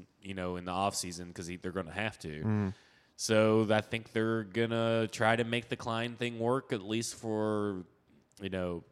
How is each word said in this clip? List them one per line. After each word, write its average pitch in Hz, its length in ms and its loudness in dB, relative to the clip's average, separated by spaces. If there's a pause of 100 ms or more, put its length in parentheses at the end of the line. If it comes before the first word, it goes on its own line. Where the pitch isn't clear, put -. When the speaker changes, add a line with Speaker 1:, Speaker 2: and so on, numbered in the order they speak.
(220)
Speaker 1:
you 98 120 -10
know, 90 240 -4
in 87 80 -8
the 92 60 -4
offseason 90 640 -2
'cause 90 140 -10
he, 87 100 -6
they're 90 140 -4
gonna 85 200 -4
have 104 280 -4
to. 78 240 -8
Speaker 2:
Mm. 104 300 2 (420)
Speaker 1:
So 110 540 6
I 107 120 4
think 113 320 -8
they're 113 300 0
gonna 113 640 0
try 113 280 4
to 117 80 2
make 117 260 -2
the 123 60 -2
Klein 117 400 -4
thing 120 240 -4
work, 123 340 2
at 113 80 -2
least 110 340 -2
for, 107 680 -2 (560)
you 98 80 -6
know, 90 420 -2